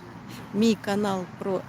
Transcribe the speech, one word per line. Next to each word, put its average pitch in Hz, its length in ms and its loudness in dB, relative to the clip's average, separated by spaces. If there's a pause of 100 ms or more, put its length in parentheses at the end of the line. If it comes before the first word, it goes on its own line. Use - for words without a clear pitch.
(540)
мій 220 320 6
канал 196 400 0 (140)
про 185 300 0